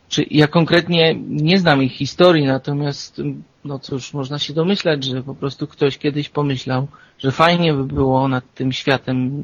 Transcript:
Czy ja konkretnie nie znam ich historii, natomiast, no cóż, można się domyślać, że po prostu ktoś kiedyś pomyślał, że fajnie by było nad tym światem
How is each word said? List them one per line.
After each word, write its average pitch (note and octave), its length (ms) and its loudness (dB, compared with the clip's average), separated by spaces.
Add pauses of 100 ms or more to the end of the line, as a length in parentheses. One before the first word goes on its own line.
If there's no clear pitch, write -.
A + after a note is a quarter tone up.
Czy - 220 -2
ja D3+ 160 6
konkretnie E3+ 680 2 (140)
nie D#3 300 2
znam D3 240 4
ich C3 80 0
historii, D#3+ 540 4
natomiast, C#3+ 760 -4 (440)
no C#3 140 -8
cóż, C3 340 -10
można C#3+ 260 -6
się C#3+ 140 -8
domyślać, D#3+ 500 -2
że C3 200 -4
po C3+ 120 -12
prostu C#3+ 320 -6
ktoś C#3 300 -2
kiedyś D3 320 -4
pomyślał, C#3 580 -2 (320)
że C3+ 120 0
fajnie E3+ 420 4
by C3+ 100 0
było C3+ 440 0
nad B2+ 260 -4
tym C3 180 -4
światem C3 720 -2